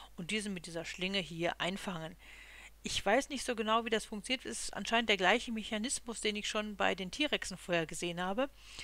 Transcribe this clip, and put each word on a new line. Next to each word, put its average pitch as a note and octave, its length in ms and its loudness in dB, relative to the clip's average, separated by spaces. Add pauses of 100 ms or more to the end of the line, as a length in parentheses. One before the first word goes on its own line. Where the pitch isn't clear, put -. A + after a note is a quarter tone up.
(160)
und E3+ 160 -6
diesen G#3 240 0
mit E3+ 100 -8
dieser E3 180 -4
Schlinge F#3+ 360 -2
hier E3 420 -2
einfangen. E3+ 560 -4 (640)
Ich - 240 -2
weiß A#3 240 4
nicht C#4 160 -4
so B3 100 0
genau, A3 300 2
wie A#3 60 0
das A3 140 2
funktioniert. A#3+ 420 -4
Es A#3 160 -6
ist - 100 -4
anscheinend A3+ 360 2
der G#3 80 8
gleiche F#3+ 340 6
Mechanismus, A3 720 -4
den G#3+ 140 0
ich G#3 140 -4
schon G#3+ 260 -2
bei F#3+ 200 4
den F#3 160 -4
T-Rexen A3 460 0
vorher E3+ 280 2
gesehen E3+ 340 -4
habe. G3+ 300 2 (340)